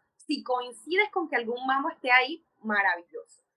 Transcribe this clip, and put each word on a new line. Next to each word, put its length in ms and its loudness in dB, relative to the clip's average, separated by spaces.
Si 260 -6
coincides 680 -2
con 180 -2
que 80 -2
algún 300 -2
mamo 240 0
esté 220 0
ahí, 300 4
maravilloso, 800 -2